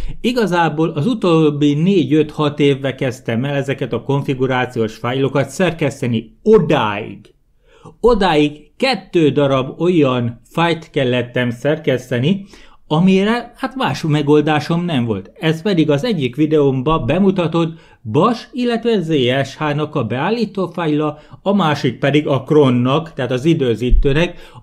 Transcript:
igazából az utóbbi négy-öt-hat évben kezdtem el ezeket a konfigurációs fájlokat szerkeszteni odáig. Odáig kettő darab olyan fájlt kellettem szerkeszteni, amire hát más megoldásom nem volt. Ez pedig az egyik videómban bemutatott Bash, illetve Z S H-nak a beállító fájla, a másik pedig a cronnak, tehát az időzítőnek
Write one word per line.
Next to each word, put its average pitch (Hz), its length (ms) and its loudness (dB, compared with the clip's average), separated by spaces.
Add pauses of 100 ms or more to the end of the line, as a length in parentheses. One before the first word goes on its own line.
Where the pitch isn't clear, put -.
(200)
igazából 170 680 0
az 151 180 -4
utóbbi 160 680 2
négy-öt-hat 151 840 0
évben 135 360 0
kezdtem 120 480 -4
el 143 100 -4
ezeket 135 380 -4
a 117 100 -4
konfigurációs 127 920 -2
fájlokat 135 540 -2
szerkeszteni 139 920 -4
odáig. 123 920 2 (680)
Odáig 170 760 0
kettő 185 540 0
darab 135 500 0
olyan 131 600 0 (100)
fájlt 165 400 -2
kellettem 123 600 -2
szerkeszteni, 143 920 -2 (480)
amire 190 640 2
hát 262 180 -8
más 202 280 -4
megoldásom 151 840 0
nem 143 200 0
volt. 101 260 -4 (100)
Ez 160 220 -2
pedig 160 280 0
az 143 140 0
egyik 147 320 -2
videómban 147 680 0
bemutatott 170 720 0 (240)
Bash, 175 500 0
illetve 233 480 0
Z 160 120 -4 (320)
S - 120 -10
H-nak 151 380 -4
a 135 100 -2
beállító 180 600 -4
fájla, 151 520 -2 (240)
a 196 120 0
másik 156 440 0
pedig 147 280 2
a 135 160 0
cronnak, 139 720 2
tehát 127 180 -6
az 127 140 -4
időzítőnek 139 920 2 (240)